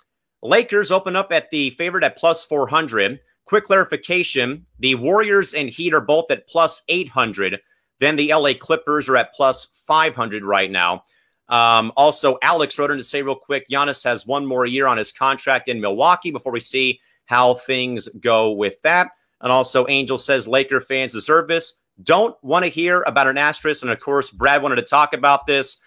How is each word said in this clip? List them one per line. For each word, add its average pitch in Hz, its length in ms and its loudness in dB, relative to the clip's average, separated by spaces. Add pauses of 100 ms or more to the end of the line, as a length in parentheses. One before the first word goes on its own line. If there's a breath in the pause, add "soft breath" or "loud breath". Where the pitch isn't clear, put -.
(420)
Lakers 202 500 0
open 185 240 0
up 190 160 -2
at 160 200 -2
the 143 200 -2
favorite 175 320 -4
at 165 140 0
plus 165 280 0
four 143 220 -2
hundred. 123 520 -2 (260)
Quick 208 200 0
clarification, 170 1000 -2 (140)
the 131 160 0
Warriors 196 580 0
and 147 160 -4
Heat 165 240 -4
are 151 80 4
both 156 280 0
at - 180 -2
plus - 420 0
eight 170 200 -4
hundred. 98 500 -2 (400)
Then 147 160 0
the 147 160 0
L 151 160 2
A 131 60 2
Clippers 151 560 -4
are 127 80 4
at 113 160 0
plus 135 340 0 (180)
five 156 300 0
hundred 107 280 -6
right 98 260 0
now. 90 340 -2 (460)
Um, 117 460 4
also, 143 460 2
Alex 151 360 0
wrote 147 140 -2
in 143 60 -4
to 123 80 -10
say 143 160 -6
real 135 120 -4
quick, 135 360 -8
Giannis 139 340 -2
has 117 240 -4
one 139 180 -2
more 127 200 0
year 131 200 0
on 120 120 2
his 107 160 -6
contract 135 560 -2
in 117 100 -4
Milwaukee 135 500 0
before 135 220 -8
we 117 80 -4
see 131 400 -4 (240)
how 123 300 4
things 123 560 -4 (100)
go 113 320 2
with 101 300 -4
that. 180 300 2 (280)
And 127 100 -4
also, 127 380 2
Angel 135 300 -2
says, 127 280 -2
"Laker 135 360 0
fans 131 320 -4
deserve 156 340 0
this. 165 280 -4 (280)
Don't 190 380 2
wanna 170 260 0
hear 175 360 0
about 135 240 2
an 131 100 0
asterisk." 147 440 -2
And, 123 100 -4
of 110 80 -4
course, 139 300 -2
Brad 139 320 2
wanted 135 140 -2
to 120 60 -2
talk 143 320 2
about 143 340 2
this. 139 400 -2